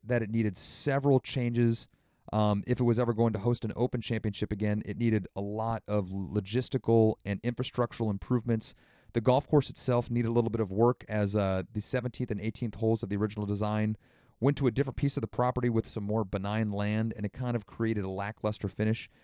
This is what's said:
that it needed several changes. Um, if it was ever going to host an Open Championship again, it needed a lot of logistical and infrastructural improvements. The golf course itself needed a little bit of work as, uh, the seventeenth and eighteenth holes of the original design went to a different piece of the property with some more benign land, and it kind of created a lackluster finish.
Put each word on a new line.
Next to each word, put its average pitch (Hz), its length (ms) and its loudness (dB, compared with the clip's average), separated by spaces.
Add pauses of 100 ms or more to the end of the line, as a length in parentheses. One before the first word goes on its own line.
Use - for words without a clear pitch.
that 117 180 0
it 104 80 -4
needed 107 260 0
several 135 640 2
changes. 120 680 0 (440)
Um, 104 360 2
if 120 120 0
it 127 40 2
was 120 160 4
ever 117 140 2
going 113 200 2
to 104 60 -2
host 117 260 -2
an 104 100 -4
Open 120 260 -2
Championship 107 500 -4
again, 104 340 -2
it 104 120 -8
needed 110 380 0
a 98 60 -6
lot 110 460 -4
of 104 220 0
logistical 107 1040 2 (100)
and 101 160 -2
infrastructural 117 720 -2
improvements. 113 640 -2 (380)
The 117 80 2
golf 127 260 4
course 147 220 4
itself 123 400 0
needed 117 200 0
a - 20 0
little 113 200 2
bit 113 100 -2
of 98 100 -2
work 117 380 4
as, 104 260 0
uh, 95 280 2 (100)
the 104 80 -4
seventeenth 123 500 -4
and 101 80 -4
eighteenth 110 360 -6
holes 113 280 2
of 95 60 -6
the 101 80 -2
original 104 280 -2
design 107 520 -2 (440)
went 139 140 4
to 135 120 2
a 113 40 2
different 135 240 -2
piece 139 220 0
of 127 40 -4
the 110 60 -6
property 123 420 0
with 113 160 0
some 104 200 -8
more 107 180 0
benign 101 480 -2
land, 107 460 -2
and 104 80 -6
it - 80 -4
kind 123 240 -4
of 107 80 -6
created 113 400 -2
a 95 40 -4
lackluster 101 600 -4
finish. 107 400 -2 (140)